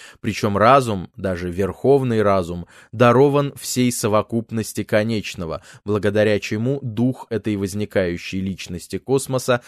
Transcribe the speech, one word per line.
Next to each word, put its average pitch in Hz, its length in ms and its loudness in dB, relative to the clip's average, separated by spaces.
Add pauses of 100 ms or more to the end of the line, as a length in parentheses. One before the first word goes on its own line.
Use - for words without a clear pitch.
(220)
Причём 104 340 -2
разум, 113 640 4
даже 90 320 -4
верховный 110 720 0
разум, 90 460 0 (240)
дарован 135 640 4
всей 123 360 -2
совокупности 110 920 -2
конечного, 104 800 -4 (200)
благодаря 104 560 2
чему 120 440 -4
дух 120 460 -2
этой 107 260 -2
возникающей 95 840 -4
личности 95 600 -8
космоса 131 680 -2